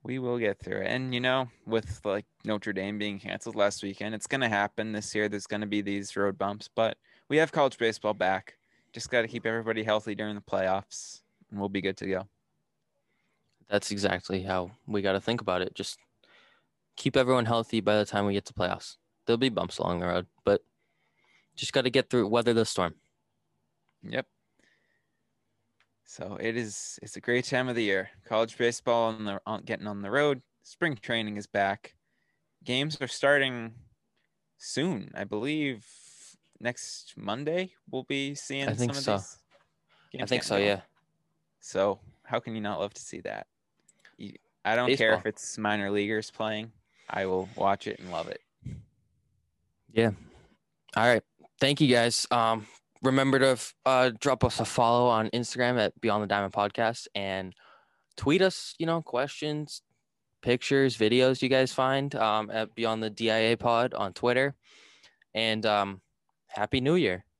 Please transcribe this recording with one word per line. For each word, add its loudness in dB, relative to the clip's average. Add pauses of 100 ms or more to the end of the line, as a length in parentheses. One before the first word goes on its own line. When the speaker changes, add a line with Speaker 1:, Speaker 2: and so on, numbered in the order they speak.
Speaker 1:
We -6
will -2
get 0
through -6
it. -4
And, -2
you 0
know, 2 (180)
with, -2
like, -2 (180)
Notre -2
Dame -4
being -4
canceled -8
last 2
weekend, -6
it's -10
gonna 0
happen 0
this -8
year. 0
There's -6
gonna -4
be 0
these -6
road 0
bumps, -6
but 0 (300)
we 4
have 4
college 2
baseball 0
back. -2 (340)
Just -10
gotta 2
keep -6
everybody -2
healthy 0
during -6
the -10
playoffs, -4 (280)
and -10
we'll -2
be -2
good -2
to -8
go. -4 (1400)
Speaker 2:
That's 0
exactly -2
how -2 (160)
we -2
gotta 2
think -2
about -2
it. -6
Just -8 (960)
keep 0
everyone 4
healthy 0
by 2
the 4
time -2
we 0
get -2
to -18
playoffs. -4 (300)
There'll 4
be 2
bumps -4
along 0
the -2
road, -2 (180)
but 4 (920)
just -8
gotta 2
get 2
through, 2
weather 4
the 4
storm. -2 (1120)
Speaker 1:
Yep. -6 (1800)
So -12
it -2
is, -8
it's -16
a -12
great 0
time 0
of -2
the 0
year. 0 (140)
College 0
baseball 2
on -8
the, -4
on, -6
getting -6
on -6
the -6
road. 2 (220)
Spring -4
training -4
is -10
back. -2 (680)
Games -2
are -4
starting 0 (840)
soon. -4
I -6
believe -4 (760)
next -8
Monday -4 (180)
we'll -6
be -4
seeing -6
Speaker 2:
I 0
think 0
Speaker 1:
some -6
Speaker 2:
so. 0
Speaker 1:
of 0
these -16 (760)
Speaker 2:
I -12
Speaker 1:
games -6
Speaker 2:
think 2
Speaker 1:
getting -6
Speaker 2:
so, 0
Speaker 1:
going. 4
Speaker 2:
yeah. 2 (800)
Speaker 1:
So 0 (240)
how -4
can -8
you -6
not -4
love -4
to -18
see -14
that? -10 (680)
You, -14 (320)
I 2
don't 4
care 6
if 2
Speaker 2:
Baseball. 0
Speaker 1:
it's -8
minor 0
leaguers 0
playing. -6 (400)
I -2
will 0
watch 0
it -8
and -14
love -4
it. -10 (1500)
Speaker 2:
Yeah. 4 (840)
All 6
right. 6 (380)
Thank 2
you, 6
guys. 4
Um, 2 (360)
remember 4
to 6
f-, -2 (120)
uh, 6
drop 2
us 0
a 2
follow 4
on 2
Instagram 0
at 0
Beyond 2
the -4
Diamond 0
Podcast 0
and -6 (600)
tweet 2
us, -2
you -2
know, 0
questions, -4 (600)
pictures, 2
videos 4
you 0
guys 4
find, 0
um, 2
at -4
Beyond 0
the -2
D 0
I 4
A 4
Pod 2
on -2
Twitter. 2 (800)
And, 0
um, 2 (480)
Happy -2
New 2
Year. 0 (140)